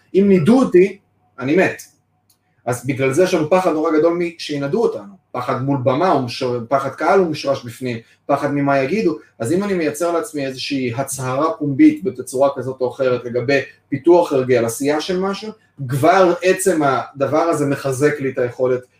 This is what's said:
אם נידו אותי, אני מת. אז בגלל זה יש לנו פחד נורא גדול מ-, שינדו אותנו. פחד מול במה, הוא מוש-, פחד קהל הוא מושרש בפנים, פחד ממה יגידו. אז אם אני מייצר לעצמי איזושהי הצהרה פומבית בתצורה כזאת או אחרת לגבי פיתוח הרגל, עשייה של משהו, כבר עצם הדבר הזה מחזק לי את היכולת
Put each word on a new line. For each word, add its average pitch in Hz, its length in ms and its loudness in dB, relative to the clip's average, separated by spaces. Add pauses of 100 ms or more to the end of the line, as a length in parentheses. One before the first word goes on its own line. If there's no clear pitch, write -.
(140)
אם 196 140 4
נידו 190 300 6
אותי, 196 400 4 (400)
אני 135 180 -2
מת. - 260 0 (840)
אז 123 200 -4
בגלל 135 260 -2
זה 175 120 2
יש 180 100 0
לנו 156 160 0
פחד 185 220 2
נורא 156 260 -2
גדול 170 200 4
מ-, 170 200 -6
שינדו 147 440 -4
אותנו. 101 500 -6
פחד 123 300 -4
מול 139 200 0
במה, 139 260 2
הוא 151 120 2
מוש-, 123 240 -6 (240)
פחד 135 220 0
קהל 175 280 2
הוא 180 80 4
מושרש 139 380 -4
בפנים, 120 340 -8 (280)
פחד 139 260 0
ממה 139 260 0
יגידו. 160 400 0 (200)
אז 117 140 -2
אם 190 120 0
אני 196 100 -2
מייצר 170 380 -2
לעצמי 151 340 -4
איזושהי 131 480 -6
הצהרה 131 640 -4
פומבית 151 460 4
בתצורה 131 520 -2
כזאת 127 240 -8
או 123 100 -2
אחרת 123 340 -2
לגבי 123 360 -2 (280)
פיתוח 170 440 4
הרגל, 127 320 2
עשייה 139 360 -2
של 185 200 -4
משהו, 196 320 -6 (360)
כבר 175 540 4
עצם 185 420 2
הדבר 131 540 -2
הזה 151 280 0
מחזק 139 540 0
לי 135 100 -4
את 127 80 -8
היכולת 127 420 0 (200)